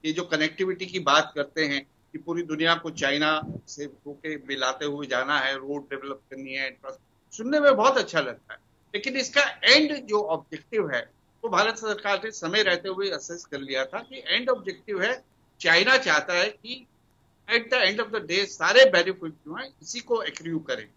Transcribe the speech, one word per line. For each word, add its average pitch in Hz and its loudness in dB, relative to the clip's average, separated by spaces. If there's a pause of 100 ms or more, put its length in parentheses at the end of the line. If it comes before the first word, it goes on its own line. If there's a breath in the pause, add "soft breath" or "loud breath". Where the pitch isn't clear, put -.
ये 156 -2
जो 170 -2
connectivity 170 -2
की 185 -6
बात 151 4
करते 147 -2
हैं 143 -4 (260)
कि 156 -12
पूरी 170 -6
दुनिया 160 2
को 165 -4
China 156 0 (260)
से 147 -10
होके 147 -12
मिलाते 135 -4
हुए 143 -6
जाना 131 0
है, 135 0
road 139 -8
develop 139 -10 (100)
करनी 135 -14
है, 135 -6
infrastructure, - -16
सुनने 262 0
में 277 8
बहुत 254 4
अच्छा 165 0
लगता 120 -8
है, - -20 (340)
लेकिन 262 -6
इसका 269 0 (220)
end 285 4
जो 208 0
objective 160 -4
है, 120 -4 (340)
वो 220 -4
भारत 214 2
सरकार 208 -2
ने 220 -8
समय 196 -2
रहते 180 2
हुए 190 -4
assess 170 -10
कर 139 -10
लिया 135 -4
था 185 -8
कि 262 -14
end 233 0
objective 196 -4
है, 247 -2 (360)
China 185 6
चाहता 175 2
है 190 2
कि 247 -16 (640)
at 233 2
the 214 4
end 214 0
of 214 -8
the 196 -4
day 190 0
सारे 208 6
benefit 170 2
जो 156 -14
हैं, 269 -12
इसी 240 -10
को 226 -2
accrue 160 -6
करें। 127 -6